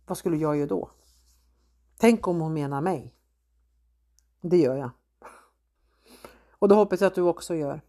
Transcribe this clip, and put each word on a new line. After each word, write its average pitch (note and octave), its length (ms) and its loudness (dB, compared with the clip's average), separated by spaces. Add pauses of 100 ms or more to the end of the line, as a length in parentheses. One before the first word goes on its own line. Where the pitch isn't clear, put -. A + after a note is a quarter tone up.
Vad F#3 120 -8
skulle E3 200 -2
jag D3+ 200 0
göra D3 100 -2
då? - 220 -4 (1080)
Tänk A3+ 300 4
om F3 140 -2
hon D#3+ 120 -4
menar C#3+ 280 -4
mig. E3 340 -6 (1300)
Det F3 160 0
gör C3 180 2
jag. C3 160 -8 (1700)
Och G3 40 4
det G3+ 60 8
hoppas G3+ 260 2
jag F#3+ 60 2
att F#3 80 -2
du F3+ 60 -2
också F3 340 -2
gör. D3 340 -6